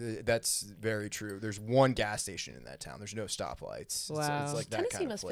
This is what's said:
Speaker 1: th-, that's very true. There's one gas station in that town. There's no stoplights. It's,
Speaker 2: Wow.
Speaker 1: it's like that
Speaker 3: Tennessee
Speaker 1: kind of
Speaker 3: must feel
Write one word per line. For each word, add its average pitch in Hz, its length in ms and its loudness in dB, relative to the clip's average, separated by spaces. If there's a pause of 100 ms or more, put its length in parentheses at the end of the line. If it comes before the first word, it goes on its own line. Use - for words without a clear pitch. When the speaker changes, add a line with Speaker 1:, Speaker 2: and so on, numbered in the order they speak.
Speaker 1:
th-, 113 220 -4
that's 117 380 2
very 104 480 -2
true. 104 280 -6
There's 104 200 -4
one 127 340 8
gas 107 300 2
station - 320 -6
in 64 80 -14
that 60 160 -12
town. 69 180 -10
There's 104 160 -10
no 107 120 -4
stoplights. 62 560 -4
It's, - 280 -6
Speaker 2:
Wow. 147 360 0
Speaker 1:
it's 143 100 -2
like - 160 -2
that - 60 0
Speaker 3:
Tennessee 453 200 0
Speaker 1:
kind 381 60 0
of 294 60 0
Speaker 3:
must 208 120 -4
feel - 100 -4